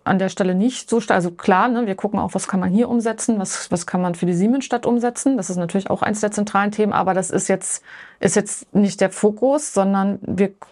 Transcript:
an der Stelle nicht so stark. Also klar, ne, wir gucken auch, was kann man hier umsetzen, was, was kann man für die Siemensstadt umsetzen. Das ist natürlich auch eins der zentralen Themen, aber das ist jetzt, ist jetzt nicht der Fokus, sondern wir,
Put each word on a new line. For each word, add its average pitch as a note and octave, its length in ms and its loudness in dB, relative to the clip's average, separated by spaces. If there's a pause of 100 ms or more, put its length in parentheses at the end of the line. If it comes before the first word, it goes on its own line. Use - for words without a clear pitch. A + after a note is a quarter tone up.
an F#3+ 140 2
der F#3+ 120 0
Stelle F#3 240 0
nicht A3+ 340 0
so A3+ 120 2
stark. G#3+ 160 0
Also F3 140 0
klar, F#3+ 380 2
ne, A#3+ 180 0
wir F#3+ 80 -2
gucken G3+ 240 -4
auch, F#3 160 -4
was F#3+ 140 -4
kann G3 120 0
man F3+ 100 0
hier A3+ 180 2
umsetzen, A3+ 500 -2
was, - 320 -6
was F3 160 -2
kann F3+ 140 -2
man F3+ 140 0
für F3 120 -2
die F3+ 80 2
Siemensstadt A#3 520 0
umsetzen. A#3+ 500 0
Das F#3+ 140 -4
ist F3+ 80 -2
natürlich F3+ 320 -2
auch - 120 0
eins G#3 180 -2
der G#3 120 0
zentralen G#3 400 0
Themen, G#3+ 200 0
aber F#3 220 2
das E3 160 -2
ist - 180 -2
jetzt, - 340 -2 (360)
ist - 160 0
jetzt - 400 -4
nicht G3+ 260 2
der F#3+ 100 2
Fokus, B3+ 640 0
sondern G3 480 2
wir, F#3+ 280 0 (220)